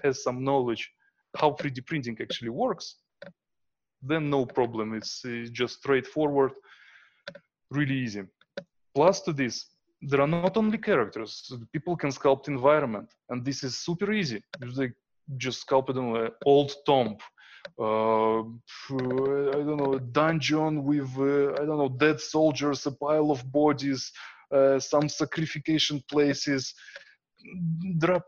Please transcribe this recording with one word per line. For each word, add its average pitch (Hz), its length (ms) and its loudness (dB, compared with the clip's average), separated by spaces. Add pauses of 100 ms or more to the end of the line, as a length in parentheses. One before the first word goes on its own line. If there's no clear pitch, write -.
has 135 180 0
some 127 220 -4
knowledge 127 440 0 (480)
how 151 180 2
three 143 160 -6
D 131 100 -8
printing 123 400 -6
actually - 300 -8
works, 196 500 -6 (1040)
then 147 280 -2
no 135 160 2
problem. 113 480 -2
It's, - 300 -10
uh, 120 260 -8
just 120 300 -6
straightforward, 139 720 2 (1200)
really 135 260 0
easy. 107 260 -4 (720)
Plus 180 280 6
to 175 100 -2
this, 131 340 -4 (340)
there 139 200 2
are 143 80 4
not 175 280 0
only 220 220 2
characters, 113 720 -2 (220)
people 165 240 -4
can 147 140 -2
sculpt 135 360 2
environment, 135 640 2 (220)
and 123 140 -6
this 139 200 -4
is 127 140 -6
super 202 340 -4
easy. 151 320 -2 (180)
It's 123 160 -8
like, 127 160 -2 (440)
just 123 280 -6
sculpt, 135 240 2
I 131 40 -4
don't 123 180 -2
know, 113 140 -2
an 117 60 -8 (120)
old 143 280 6 (140)
tomb, 123 300 4 (640)
uh, 110 640 2
I 135 1300 -2
don't 147 120 0
know, 139 160 2
a 135 60 0
dungeon 151 840 0
with, 139 340 0
uh, 143 360 2
I 143 100 -2
don't 151 140 0
know, 139 100 2
dead 151 320 2
soldiers, 147 640 0
a 143 60 -2
pile 151 380 2
of 131 200 -4
bodies, 139 640 0 (400)
uh, 135 260 6
some 147 300 2
sacrification 151 1000 -2
places. 143 640 0 (1200)
There 170 160 2
are 180 160 0